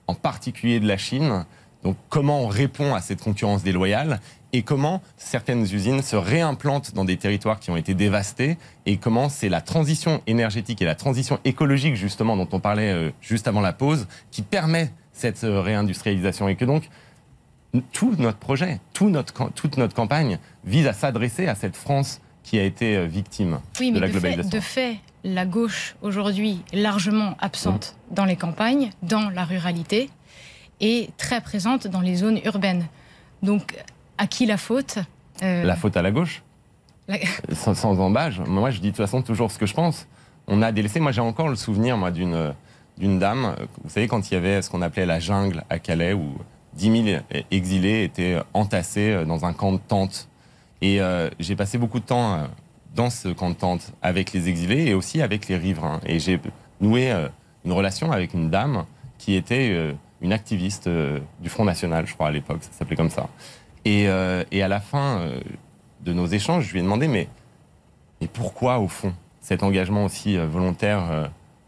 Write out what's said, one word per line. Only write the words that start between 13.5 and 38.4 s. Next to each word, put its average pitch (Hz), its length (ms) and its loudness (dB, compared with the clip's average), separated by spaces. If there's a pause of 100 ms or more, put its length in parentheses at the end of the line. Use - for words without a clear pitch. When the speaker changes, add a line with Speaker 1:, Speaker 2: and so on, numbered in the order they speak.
Speaker 1:
la 92 100 2
pause, 135 360 0 (240)
qui - 100 -8
permet 165 500 0 (220)
cette, - 300 -4
euh, 101 180 2
réindustrialisation. 98 880 0
Et 92 60 2
que 127 100 0
donc, 147 240 0 (1000)
tout 233 260 2
notre 117 220 2
projet, 139 400 -2 (140)
tout 208 160 4
notre 151 240 0
cam-, - 200 -2
toute 139 240 -2
notre 120 160 2
campagne 120 460 0 (240)
vise 135 240 4
à 107 60 2
s'adresser 123 540 -2
à 123 80 0
cette 98 200 -4
France 139 440 -2 (240)
qui - 140 0
a 98 60 4
été, 104 340 0
euh, 90 80 2
victime 82 540 -2 (200)
Speaker 2:
Oui, 254 100 2
Speaker 1:
de 226 60 2
Speaker 2:
mais 190 40 2
Speaker 1:
la 95 80 2
Speaker 2:
de - 60 0
fait, - 60 2
Speaker 1:
globalisation. 170 380 0
Speaker 2:
de 208 60 -2
fait, 240 340 -4 (260)
la 185 220 -2
gauche 208 560 -2
aujourd'hui 202 600 -2 (120)
largement 208 640 0
absente - 560 -2 (140)
Speaker 1:
Mmh. 175 60 -6
Speaker 2:
dans 196 100 2
les 180 120 2
campagnes, 220 520 0 (140)
dans 214 260 0
la 180 160 -2
ruralité, 180 640 -2 (720)
et 220 380 2
très - 240 -2
présente 208 460 -2
dans 185 140 -2
les 180 140 2
zones 208 300 2
urbaines. 185 420 0 (560)
Donc, 202 320 0 (440)
à 202 60 2
qui 247 220 0
la 208 100 2
faute ? 254 400 -2 (460)
Euh, 180 200 2
Speaker 1:
La 180 120 2
faute 85 220 0
à 87 40 2
la 92 100 4
gauche. 151 300 0 (640)
Speaker 2:
la 196 100 -4 (360)
Speaker 1:
Sans, 92 220 0
sans 98 240 2
embâge. 101 400 2
Moi, 98 320 0